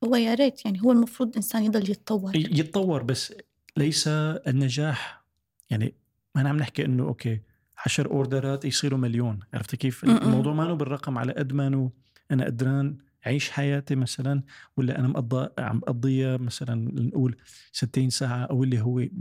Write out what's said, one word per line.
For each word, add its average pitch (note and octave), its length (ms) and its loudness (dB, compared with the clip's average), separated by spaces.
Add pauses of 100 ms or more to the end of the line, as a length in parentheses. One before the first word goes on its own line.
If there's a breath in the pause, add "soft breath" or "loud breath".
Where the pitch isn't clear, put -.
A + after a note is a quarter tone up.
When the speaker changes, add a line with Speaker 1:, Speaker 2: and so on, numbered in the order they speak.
Speaker 1:
هو A#3+ 120 4
يا A#3 180 4
ريت، C4+ 300 2
يعني F#3+ 180 -2
هو B3+ 100 8
المفروض A#3 440 2
إنسان G#3+ 280 0
يضل G#3+ 260 2
يتطور. F#3+ 460 -2
Speaker 2:
ي-، D3+ 220 2
يتطور، D#3+ 440 0
بس A#2+ 320 -2 (420)
ليس D3+ 320 0
النجاح، D3 1160 0 (460)
يعني A2 240 -2 (400)
ما C3+ 80 2
نعم C#3+ 140 2
نحكي D3 280 -2
إنه B2+ 180 2
أوكي A2+ 380 -2 (460)
عشر C3+ 240 0
أوردرات C3+ 540 -2
يصيروا C#3 340 0
مليون، A#2 420 0 (140)
عرفت A2+ 200 -8
كيف؟ B2+ 300 -2
Speaker 1:
م-م. A#3 120 6
Speaker 2:
الموضوع C#3 360 2
ما D#3 100 0
له E3+ 120 -2
بالرقم C#3 440 -4
على B2 140 -2
قد C3+ 200 -4
ما C#3 140 0
إنه C3+ 240 0 (400 soft breath)
أنا C3 140 2
قدران C3+ 520 0 (300)
أعيش C#3 240 -2
حياتي C#3+ 440 0
مثلًا، C3+ 480 -2 (340 loud breath)
ولا C3 220 0
أنا B2+ 100 2
مقضى-، B2+ 500 -2
عم A2+ 220 -2
بقضيها C3 560 0
مثلًا B2 380 -4 (200)
نقول B2+ 420 0 (360 loud breath)
ستين C3 380 0
ساعة، B2 340 -2
أو C3 200 2
اللي B2 160 2
هو B2 220 0 (180)